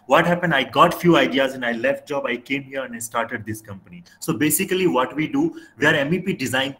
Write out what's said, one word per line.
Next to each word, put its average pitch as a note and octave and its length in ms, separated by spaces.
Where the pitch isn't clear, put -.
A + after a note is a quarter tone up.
What E3 200
happened? F3 260
I C3+ 120
got E3 280
few E3+ 220
ideas C3 380
and B2+ 100
I A#2 80
left B2+ 380
job. C#3 160
I A#2+ 100
came C3+ 280
here C3+ 200
and A#2+ 100
I A2+ 60
started A#2 460
this G#2+ 160
company. F2 420
So - 140
basically F#3 520
what B2+ 300
we D3+ 140
do, D3+ 280
we C#3+ 80
are D#3 80
M D3 200
E F3+ 60
P E3+ 140
design C3 460